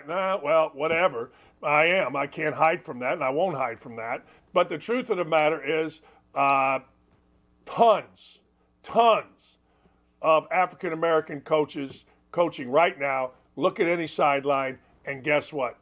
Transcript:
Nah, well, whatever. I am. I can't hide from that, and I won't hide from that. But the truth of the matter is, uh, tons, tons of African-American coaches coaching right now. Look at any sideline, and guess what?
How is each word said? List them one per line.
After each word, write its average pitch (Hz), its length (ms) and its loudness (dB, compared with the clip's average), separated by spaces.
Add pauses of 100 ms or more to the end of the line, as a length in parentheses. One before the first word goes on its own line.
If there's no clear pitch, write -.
Nah, 190 340 -2
well, 156 320 2
whatever. 151 580 0 (300)
I 151 260 2
am. 165 280 0
I 143 120 -2
can't 156 280 -4
hide 160 280 2
from 127 160 -12
that, 127 140 -2
and 160 100 -4
I 131 60 0
won't 160 260 -2
hide 120 240 -4
from 117 180 -18
that. 117 280 -8 (280)
But 180 160 2
the 165 80 -6
truth 240 320 -4
of 196 80 0
the 175 80 -2
matter 156 380 2
is, 156 380 -4 (340)
uh, 135 440 2 (880)
tons, - 760 0 (420)
tons - 760 0 (640)
of 156 300 2
African-American 165 920 -2
coaches 147 600 -2 (280)
coaching 156 380 -2
right 160 300 2
now. 135 320 -2 (240)
Look 185 240 0
at 175 80 2
any 170 200 -2
sideline, 139 680 0 (280)
and 135 180 -10
guess 147 300 -2
what? 123 280 -6